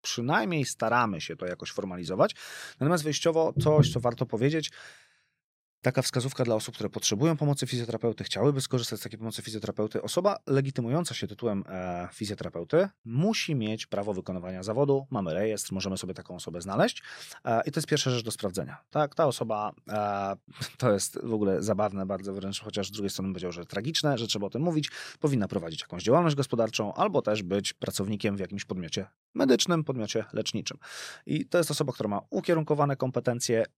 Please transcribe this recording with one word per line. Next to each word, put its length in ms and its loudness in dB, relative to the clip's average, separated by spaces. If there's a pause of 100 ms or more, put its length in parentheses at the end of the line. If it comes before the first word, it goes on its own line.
przynajmniej 640 0
staramy 560 2
się 140 -8
to 100 -8
jakoś 260 -8
formalizować. 640 0 (440)
Natomiast 240 2
wyjściowo 580 2
coś, 320 8
co 60 0
warto 260 0
powiedzieć, 460 0 (1120)
taka 160 2
wskazówka 420 -2
dla 120 4
osób, 200 -4
które 140 -4
potrzebują 480 2
pomocy 300 2
fizjoterapeuty, 560 -2
chciałyby 380 2
skorzystać 380 -2
z 40 -12
takiej 160 -10
pomocy 220 -6
fizjoterapeuty. 600 -2
Osoba 360 2 (100)
legitymująca 680 0
się 120 -4
tytułem, 400 -2
e, 460 -6
fizjoterapeuty 760 0 (160)
musi 500 0
mieć 300 -2
prawo 280 -2
wykonywania 500 -6
zawodu. 460 2
Mamy 240 -2
rejestr, 400 -2
możemy 240 -2
sobie 160 -6
taką 220 -12
osobę 260 -10
znaleźć. 420 0 (400)
E, 240 2
i 40 -4
to 80 -2
jest 80 -4
pierwsza 240 2
rzecz 120 0
do 80 -4
sprawdzenia. 460 -4 (120)
Tak, 260 -2
ta 100 4
osoba, 460 0 (180)
e, 460 0 (120)
<laughs> 300 -12
to 140 4
jest 320 2
w 100 -2
ogóle 300 2
zabawne 420 0
bardzo 280 -4
wręcz, 280 -6
chociaż 260 -4
z 40 -10
drugiej 180 -4
strony 180 -4
bym 60 -2
powiedział, 180 -4
że 140 -10
tragiczne, 520 0
że 100 -2
trzeba 200 -2
o 20 -4
tym 120 -2
mówić, 300 0 (280)
powinna 280 2
prowadzić 340 -4
jakąś 220 -10
działalność 320 6
gospodarczą 580 0
albo 280 2
też 220 0
być 300 0
pracownikiem 640 -2
w 20 -6
jakimś 260 -6
podmiocie 420 -6 (260)
medycznym, 500 4
podmiocie 500 -2
leczniczym. 440 -4 (480)
I 200 0
to 120 2
jest 140 4
osoba, 220 0
która 160 -4
ma 200 0
ukierunkowane 680 2
kompetencje 720 2 (120)